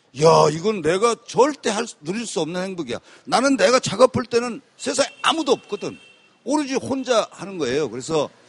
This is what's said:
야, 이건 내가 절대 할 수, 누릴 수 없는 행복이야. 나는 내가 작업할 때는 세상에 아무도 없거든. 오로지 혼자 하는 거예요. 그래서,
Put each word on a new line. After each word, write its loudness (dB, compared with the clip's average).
야, 6
이건 -2
내가 2
절대 0
할 -2
수, -16
누릴 -6
수 -6
없는 -4
행복이야. -8
나는 2
내가 4
작업할 2
때는 -4
세상에 -2
아무도 0
없거든. -6
오로지 -2
혼자 -2
하는 -12
거예요. -2
그래서, -4